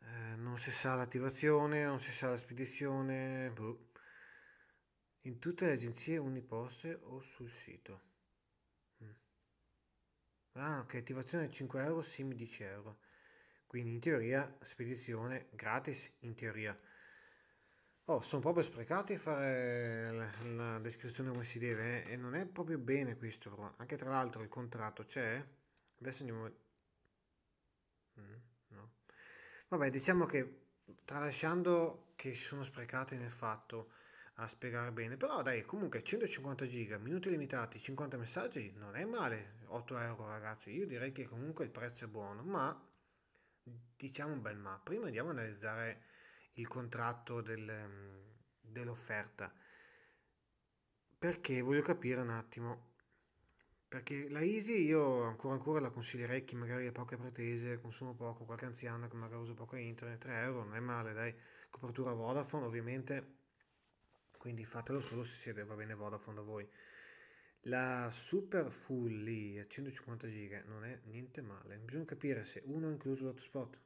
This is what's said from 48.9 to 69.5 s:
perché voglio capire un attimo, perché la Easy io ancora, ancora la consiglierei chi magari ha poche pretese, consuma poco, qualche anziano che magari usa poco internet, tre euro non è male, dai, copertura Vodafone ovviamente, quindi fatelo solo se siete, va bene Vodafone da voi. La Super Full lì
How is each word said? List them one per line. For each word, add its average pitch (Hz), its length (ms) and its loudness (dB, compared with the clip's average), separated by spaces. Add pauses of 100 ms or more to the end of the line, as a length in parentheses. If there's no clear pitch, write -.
perché 165 460 2
voglio 139 180 8
capire 127 400 4
un 123 80 2
attimo, 117 680 -4 (920)
perché 139 400 -4
la 147 140 0
Easy 208 420 4
io 143 380 6
ancora, 117 320 0
ancora 147 260 2
la 131 80 2
consiglierei 120 560 0
chi 127 100 -8
magari 120 320 -2
ha 120 60 -2
poche 123 240 -4
pretese, 120 640 -2
consuma 123 320 -6
poco, 117 320 -6
qualche 117 220 -6
anziano 120 420 -4
che 117 80 -8
magari 113 240 -6
usa 117 140 -4
poco 117 220 -8
internet, 117 420 -6
tre 120 240 0
euro 123 200 0
non 104 140 -6
è 117 40 0
male, 117 340 0
dai, 113 200 0 (360)
copertura 123 420 -2
Vodafone 131 540 2
ovviamente, 123 720 -2 (1000)
quindi 113 300 -6
fatelo 120 340 -2
solo 120 240 -2
se 113 80 -2
siete, 104 320 -4
va 107 100 -6
bene 107 200 -4
Vodafone 104 420 -4
da 107 60 -6
voi. 104 260 -4 (920)
La 127 520 2
Super 175 580 4
Full 117 520 0
lì 107 360 -2